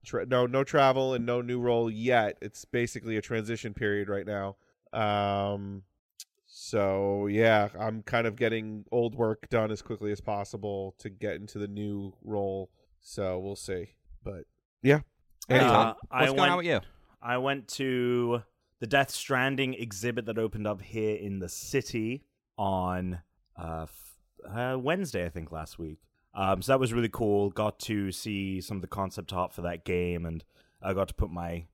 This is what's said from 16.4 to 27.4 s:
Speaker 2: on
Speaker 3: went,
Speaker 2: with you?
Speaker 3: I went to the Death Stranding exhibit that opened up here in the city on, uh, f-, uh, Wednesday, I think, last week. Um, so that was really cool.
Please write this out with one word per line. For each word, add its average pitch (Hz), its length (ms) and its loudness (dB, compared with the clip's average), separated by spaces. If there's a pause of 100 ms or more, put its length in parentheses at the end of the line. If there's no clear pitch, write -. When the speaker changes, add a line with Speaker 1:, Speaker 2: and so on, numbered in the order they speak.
Speaker 2:
on 180 60 4
Speaker 3:
went, 175 100 -2
Speaker 2:
with - 0 -
you? 131 140 2 (420)
Speaker 3:
I 123 160 0
went 135 300 -2
to 123 720 2 (380)
the 120 60 -6
Death 139 240 4
Stranding 131 640 0
exhibit 113 520 -4
that 110 120 -2
opened 107 280 -2
up 101 160 -2
here 107 340 -2
in 98 220 -6
the 90 100 -6
city 123 760 -4 (340)
on, 92 640 -2 (400)
uh, 80 240 -8
f-, - 340 -20 (300)
uh, 123 300 -4
Wednesday, 139 460 -2
I 87 60 -4
think, 80 220 -10
last 78 260 -10
week. 80 200 -10 (360)
Um, 95 280 2
so 131 100 2
that 135 80 6
was 120 120 0
really 117 160 2
cool. 101 420 2